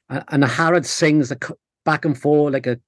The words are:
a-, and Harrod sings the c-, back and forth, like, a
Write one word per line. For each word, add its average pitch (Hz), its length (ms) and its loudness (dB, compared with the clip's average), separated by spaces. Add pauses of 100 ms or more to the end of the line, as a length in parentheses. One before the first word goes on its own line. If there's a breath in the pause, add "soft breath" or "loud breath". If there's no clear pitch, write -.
a-, 135 180 -8
and 143 160 2
Harrod 160 420 0
sings 151 440 0
the 135 120 -8
c-, - 120 -10 (320)
back 151 180 0
and 147 160 -2
forth, 147 320 2
like, 135 160 -4
a 123 100 -2 (100)